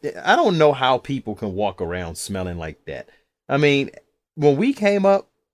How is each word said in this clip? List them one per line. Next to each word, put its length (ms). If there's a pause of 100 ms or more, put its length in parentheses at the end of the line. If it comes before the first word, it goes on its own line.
(240)
I 120
don't 240
know 140
how 260
people 340
can 220
walk 260
around 380
smelling 400
like 260
that. 240 (400)
I 80
mean, 320 (460)
when 220
we 160
came 340
up, 200 (260)